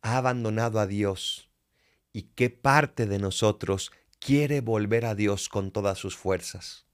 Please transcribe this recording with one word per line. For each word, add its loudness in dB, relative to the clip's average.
ha 0
abandonado 0
a 2
Dios -2
y -10
qué 2
parte 2
de -2
nosotros 0
quiere 2
volver 0
a -2
Dios 0
con -4
todas 0
sus -10
fuerzas. -4